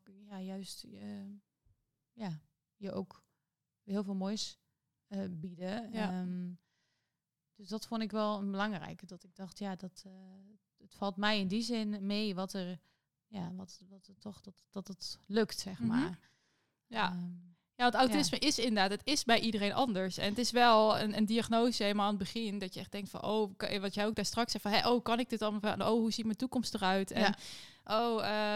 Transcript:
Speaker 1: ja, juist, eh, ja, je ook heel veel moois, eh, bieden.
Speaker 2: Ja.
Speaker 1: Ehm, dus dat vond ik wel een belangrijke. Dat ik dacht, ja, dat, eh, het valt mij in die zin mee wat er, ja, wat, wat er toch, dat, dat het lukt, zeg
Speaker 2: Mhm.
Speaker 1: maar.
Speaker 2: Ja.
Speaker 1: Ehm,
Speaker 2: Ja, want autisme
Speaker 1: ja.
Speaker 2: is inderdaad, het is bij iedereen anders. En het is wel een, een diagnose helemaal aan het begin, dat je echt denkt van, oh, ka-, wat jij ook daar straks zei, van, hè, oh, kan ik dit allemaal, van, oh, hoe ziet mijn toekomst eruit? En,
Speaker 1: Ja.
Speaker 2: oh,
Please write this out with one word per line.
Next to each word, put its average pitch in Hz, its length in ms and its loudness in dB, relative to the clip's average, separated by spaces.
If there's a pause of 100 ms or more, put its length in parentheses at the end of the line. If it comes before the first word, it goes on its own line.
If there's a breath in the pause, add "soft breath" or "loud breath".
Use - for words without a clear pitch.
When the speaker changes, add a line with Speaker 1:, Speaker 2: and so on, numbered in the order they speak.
(280)
Speaker 1:
ja, 202 120 -12
juist, 190 520 -12
eh, 196 80 -18 (1120)
ja, 180 280 -8 (360)
je 196 160 -10
ook - 300 -8 (600)
heel 202 220 -2
veel 196 100 -4
moois, 196 440 -4 (480)
eh, 196 140 -8 (100)
bieden. 180 640 -8
Speaker 2:
Ja. 185 180 -2 (100)
Speaker 1:
Ehm, 180 300 -6 (1040)
dus 202 140 -20
dat 214 180 -8
vond 226 160 -2
ik 214 80 -2
wel 208 280 0
een 202 120 -4
belangrijke. 196 560 -4
Dat 175 180 -18
ik 180 120 -20
dacht, 185 220 -12
ja, 196 180 -6
dat, 180 300 -14
eh, 190 60 -20 (640)
het - 160 -20
valt 196 220 -4
mij 208 240 4
in 190 80 2
die 214 140 0
zin 214 440 -2
mee 208 280 0
wat 190 180 -4
er, 180 260 -6 (480)
ja, 180 280 -8
wat, 185 340 -14
wat 190 180 -20
er 196 120 -20
toch, - 220 -16
dat, - 300 -20
dat - 180 -8
het - 380 -12
lukt, 214 320 0
zeg 185 200 -8
Speaker 2:
Mhm. 233 100 0
Speaker 1:
maar. - 300 0 (680)
Speaker 2:
Ja. 214 240 -2
Speaker 1:
Ehm, 175 400 -6 (260)
Speaker 2:
Ja, 247 140 4
want - 40 2
autisme 262 460 4
Speaker 1:
ja. 247 60 2
Speaker 2:
is 302 120 4
inderdaad, 214 320 4
het 202 160 -2
is 285 180 2
bij 233 160 6
iedereen 208 320 2
anders. 190 460 0
En 196 100 0
het 208 100 -2
is 233 120 0
wel 220 500 8
een, 214 160 -2
een 214 100 4
diagnose 226 560 2
helemaal 202 240 2
aan 208 80 2
het 196 80 -2 (100)
begin, 214 260 -4
dat 190 160 -8
je - 60 -8
echt - 120 -12
denkt 196 180 -8
van, - 120 -10
oh, 208 340 0
ka-, - 240 -2
wat 196 140 -4
jij 208 120 2
ook 220 80 0
daar 208 100 -2
straks 233 260 0
zei, - 120 -4
van, 202 100 0
hè, - 180 4
oh, 240 120 4
kan 233 180 2
ik 254 100 -2
dit 214 120 -2
allemaal, 208 180 0
van, 202 220 -2
oh, 196 60 0 (100)
hoe 226 140 2
ziet 233 120 -4
mijn 214 120 0
toekomst - 380 -2
eruit? 196 360 2
En, - 100 0
Speaker 1:
Ja. 202 140 4 (500 loud breath)
Speaker 2:
oh, 220 400 0 (320)